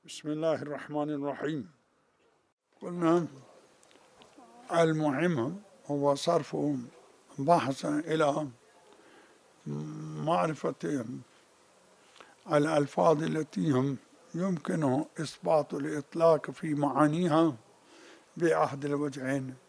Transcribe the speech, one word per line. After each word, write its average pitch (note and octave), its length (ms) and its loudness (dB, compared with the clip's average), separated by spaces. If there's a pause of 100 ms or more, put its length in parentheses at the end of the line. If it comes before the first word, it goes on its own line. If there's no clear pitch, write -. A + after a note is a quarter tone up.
بسم - 240 -12
الله D#3 340 -2
الرحمن D3 480 -6
الرحيم. C#3+ 600 -6 (1120)
قلنا F3 440 2 (1500)
المهم D#3+ 880 2 (260)
هو C#3+ 280 2
صرف D#3+ 420 0 (840)
بحث C#3 460 2
إلى D3+ 640 0 (1700)
معرفة D#3 880 -2 (1500)
الألفاظ D3+ 720 4
التي D#3+ 480 -2
هم C3+ 260 2 (380)
يمكن D#3+ 680 -2 (160)
إثبات D#3 540 -2
الإطلاق D3+ 760 2
في D#3 240 -4
معانيها D3+ 800 2 (840)
بأحد D#3+ 480 0
الوجهين C#3 680 -4 (140)